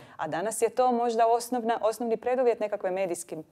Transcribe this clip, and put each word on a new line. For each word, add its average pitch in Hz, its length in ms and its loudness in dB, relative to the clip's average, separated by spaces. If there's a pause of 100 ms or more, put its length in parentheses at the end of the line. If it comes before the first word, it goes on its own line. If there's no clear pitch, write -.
(180)
A 160 100 -6
danas 175 340 -4
je 220 80 4
to 247 220 2
možda 233 360 2
osnovna, 233 540 0
osnovni 220 360 0
preduvjet 247 420 2
nekakve 202 320 -2
medijske 180 460 -4 (140)